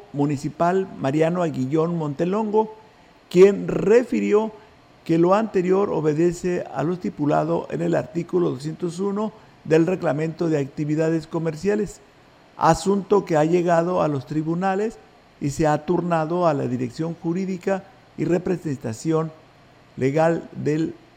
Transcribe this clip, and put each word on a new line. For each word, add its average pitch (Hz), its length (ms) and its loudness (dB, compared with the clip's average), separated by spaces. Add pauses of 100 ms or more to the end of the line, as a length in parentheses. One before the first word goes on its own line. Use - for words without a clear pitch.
(120)
municipal 151 760 0 (140)
Mariano 160 440 0
Aguillón 156 540 -2
Montelongo, 202 800 -2 (540)
quien 180 400 6
refirió 214 840 2 (520)
que 165 140 0
lo 175 160 6
anterior 196 560 2
obedece 165 760 0 (100)
a 139 80 -4
lo 156 120 -2
estipulado 160 800 -2
en 156 100 -4
el 170 120 0
artículo 160 580 -2
doscientos 160 500 -8
uno 202 320 -4 (320)
del 160 200 4
Reglamento 165 600 -2
de 156 120 2
Actividades 156 680 -2
Comerciales, 170 720 -4 (560)
asunto 190 720 2
que 165 100 0
ha 151 80 4
llegado 170 580 2
a 160 60 2
los 139 180 -2
tribunales 185 720 -2 (440)
y 143 80 -2
se 151 180 0
ha 151 180 0
turnado 170 600 0
a 156 60 4
la 135 140 -2
Dirección 127 540 -4
Jurídica 185 600 -4 (340)
y 156 60 -4
Representación 160 1080 -2 (680)
Legal 160 560 0
del 151 420 -2 (220)